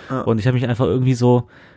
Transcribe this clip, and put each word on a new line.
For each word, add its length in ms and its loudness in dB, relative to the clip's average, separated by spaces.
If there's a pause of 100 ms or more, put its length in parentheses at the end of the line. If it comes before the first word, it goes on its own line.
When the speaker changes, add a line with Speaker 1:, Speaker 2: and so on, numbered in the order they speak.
Speaker 1:
ja. 140 -6
Speaker 2:
Und 160 0
ich 80 -2
hab 80 2
mich 120 -2
einfach 200 -2
irgendwie 260 0
so 360 2 (280)